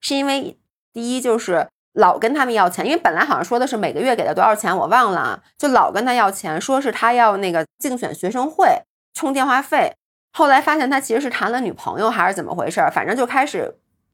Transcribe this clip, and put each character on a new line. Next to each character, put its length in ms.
是 140
因 100
为 320
第 240
一 60
就 160
是 300
老 240
跟 160
他 100
们 80
要 160
钱， 180
因 60
为 60
本 160
来 100
好 120
像 100
说 140
的 80
是 100
每 160
个 80
月 140
给 100
他 80
多 100
少 120
钱， 200
我 120
忘 240
了 80
啊， 200
就 80
老 240
跟 120
他 120
要 160
钱， 280
说 220
是 100
他 220
要 240
那 140
个 120
竞 180
选 180
学 180
生 180
会 320
充 180
电 140
话 160
费。 320
后 140
来 120
发 160
现 140
他 100
其 140
实 80
是 80
谈 220
了 100
女 100
朋 280
友 100
还 180
是 60
怎 100
么 120
回 140
事 120
儿， 100
反 140
正 100
就 120
开 180
始 300